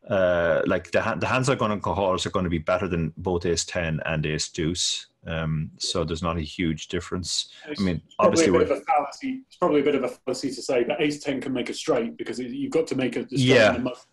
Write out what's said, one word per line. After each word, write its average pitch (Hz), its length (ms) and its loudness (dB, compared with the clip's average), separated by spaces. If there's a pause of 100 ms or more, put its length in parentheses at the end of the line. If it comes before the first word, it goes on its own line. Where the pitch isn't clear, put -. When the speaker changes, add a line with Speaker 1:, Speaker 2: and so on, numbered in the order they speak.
Speaker 1:
uh, 87 560 2
like, 90 260 -2
the 98 100 2
ha-, 110 140 -2
the 95 120 -4
hands 127 200 0
that 139 60 4
are - 40 4
gonna 107 240 0
call 92 320 0
us 87 120 -2
are 87 40 -4
gonna 92 200 0
be 85 100 0
better 92 280 0
than 82 300 -2
both 90 280 -2
ace 85 200 0
ten 82 400 -2
and 80 200 0
ace 78 220 -2
deuce. - 600 -4 (200)
Um, 80 520 -2
so - 260 -2
there's 78 180 -4
not 85 140 0
a 82 40 -4
huge 80 460 -4
difference. - 640 -6 (160)
Speaker 2:
It's 151 140 -6
Speaker 1:
I - 20 2
mean, 87 180 0 (160)
Speaker 2:
probably 107 100 4
Speaker 1:
obviously - 200 6
Speaker 2:
a 98 120 4
bit - 100 2
Speaker 1:
we're 143 60 2
Speaker 2:
of - 60 -8
a - 40 -16
fallacy. 135 640 -2
It's - 100 -20
probably 147 240 2
a - 20 0
bit 143 120 2
of 123 100 0
a - 40 -2
fallacy - 420 -6
to - 100 -10
say 123 240 0
that 147 160 -2
ace 147 200 -2
ten 135 200 -4
can 131 100 -6
make 123 180 -4
a - 40 -6
straight 117 420 -2
because 117 240 -8
it, 127 120 -6
you've 135 200 -6
got 160 160 2
to 139 80 -4
make 131 220 -2
a, 120 60 -4
the - 140 -4
straight 135 40 4 (160)
Speaker 1:
Yeah. 107 180 8
Speaker 2:
in 123 80 -4
the 127 60 -2
most - 240 -12